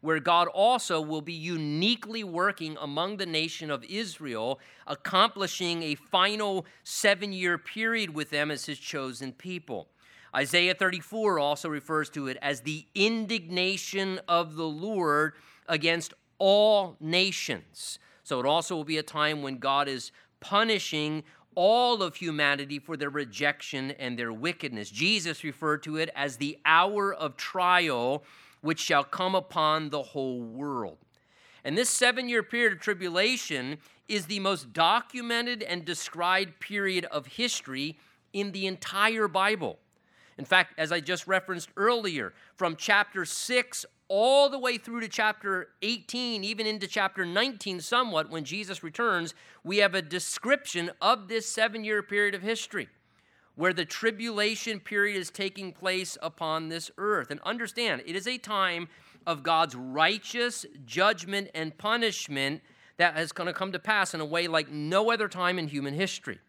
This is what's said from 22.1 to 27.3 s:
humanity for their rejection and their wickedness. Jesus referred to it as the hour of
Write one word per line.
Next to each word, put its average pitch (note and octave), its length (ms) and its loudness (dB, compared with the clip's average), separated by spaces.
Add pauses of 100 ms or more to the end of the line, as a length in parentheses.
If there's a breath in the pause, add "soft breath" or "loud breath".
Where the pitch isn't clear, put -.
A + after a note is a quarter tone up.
humanity C#3+ 640 0
for D#3+ 180 -8
their C#3+ 120 -2
rejection C#3 840 -4
and B2 260 -6
their A#2 140 -4
wickedness. B2 580 -6
Jesus E3 540 0
referred D3+ 400 -2
to D#3 120 -6
it D#3+ 180 -2
as C#3 220 -2
the C#3+ 300 -4
hour G3 460 6
of D3+ 260 -6